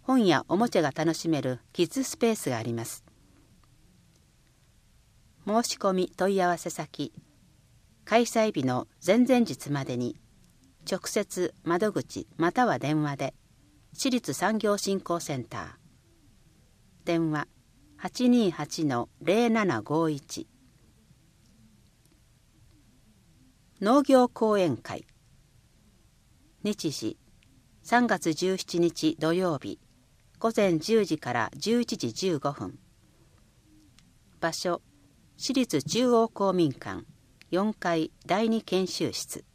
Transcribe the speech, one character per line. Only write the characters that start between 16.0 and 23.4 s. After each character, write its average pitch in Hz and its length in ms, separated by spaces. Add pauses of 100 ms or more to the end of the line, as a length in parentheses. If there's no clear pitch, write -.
電 165 260
話、 151 160 (500)
八 - 320
二 226 220
八 151 340
の 123 240 (120)
零 226 280
七 185 320
五 160 280
一。 - 380 (3250)